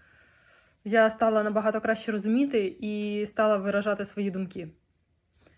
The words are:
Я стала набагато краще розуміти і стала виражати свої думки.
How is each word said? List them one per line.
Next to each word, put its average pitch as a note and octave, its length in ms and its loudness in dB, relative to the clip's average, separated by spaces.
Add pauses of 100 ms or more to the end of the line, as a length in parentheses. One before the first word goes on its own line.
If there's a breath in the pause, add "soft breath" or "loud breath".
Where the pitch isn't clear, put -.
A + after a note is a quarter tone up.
(840 soft breath)
Я A3 260 4
стала A3 320 2
набагато G#3+ 380 0
краще A3 320 -2
розуміти A3 680 0
і G#3 460 -4
стала G#3+ 300 2
виражати G3+ 480 -2
свої G3 260 -4
думки. F3+ 380 -8 (880 soft breath)